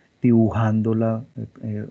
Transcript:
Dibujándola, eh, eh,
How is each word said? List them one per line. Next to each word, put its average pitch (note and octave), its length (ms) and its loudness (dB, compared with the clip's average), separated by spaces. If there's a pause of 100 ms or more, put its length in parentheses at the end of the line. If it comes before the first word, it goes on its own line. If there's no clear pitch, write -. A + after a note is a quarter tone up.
(220)
Dibujándola, A2+ 1000 2 (140)
eh, A2 100 -12 (160)
eh, G#2 280 -8